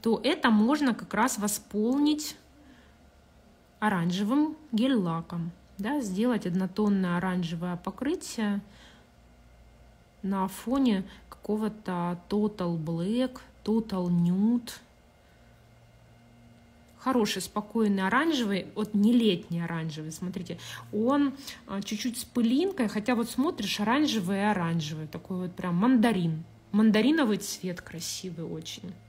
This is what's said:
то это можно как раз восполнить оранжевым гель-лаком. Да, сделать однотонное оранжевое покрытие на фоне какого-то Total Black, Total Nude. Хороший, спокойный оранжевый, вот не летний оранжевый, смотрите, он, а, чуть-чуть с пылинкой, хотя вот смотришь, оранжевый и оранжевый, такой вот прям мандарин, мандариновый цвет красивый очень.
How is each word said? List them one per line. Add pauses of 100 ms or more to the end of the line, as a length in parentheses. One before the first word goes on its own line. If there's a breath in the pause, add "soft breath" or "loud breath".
то
это
можно
как
раз
восполнить (1400 loud breath)
оранжевым (140)
гель-лаком. (260)
Да,
сделать
однотонное
оранжевое
покрытие (1600 loud breath)
на
фоне (260 loud breath)
какого-то (120)
Total
Black, (240)
Total
Nude. (2250 soft breath)
Хороший,
спокойный
оранжевый,
вот
не
летний
оранжевый,
смотрите, (360 loud breath)
он, (340 loud breath)
а,
чуть-чуть
с
пылинкой,
хотя
вот
смотришь,
оранжевый
и
оранжевый,
такой
вот
прям
мандарин, (260)
мандариновый
цвет
красивый
очень. (160)